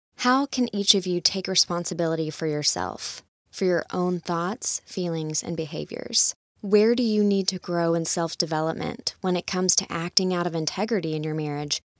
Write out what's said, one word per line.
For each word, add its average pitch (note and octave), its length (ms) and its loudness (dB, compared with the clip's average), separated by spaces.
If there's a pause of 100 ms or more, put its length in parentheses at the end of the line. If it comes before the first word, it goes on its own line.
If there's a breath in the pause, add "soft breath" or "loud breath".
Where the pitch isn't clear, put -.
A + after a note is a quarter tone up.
(200)
how C4 260 4
can B3 280 0
each G3+ 220 4
of F#3 100 0
you F3 140 0
take F#3+ 260 -2
responsibility E3+ 840 0
for D#3+ 180 -4
yourself, - 760 -2 (300)
for - 140 -2
your F3+ 260 2
own F3+ 300 0
thoughts, F3 640 -2
feelings, D#3+ 580 -4
and E3+ 140 -4
behaviors? - 760 -2 (280)
Where G#3+ 340 4
do B3 80 2
you G#3+ 180 2
need G3 280 4
to F#3 100 -2
grow E3+ 360 2
in E3 100 0
self-development D#3+ 1120 -2
when F#3 160 0
it - 100 -2
comes F#3 300 0
to - 160 -2
acting F3 420 0
out F3 140 2
of D#3+ 80 -2
integrity E3 640 0
in D3+ 80 -2
your D#3 100 -2
marriage D3 460 -4 (180)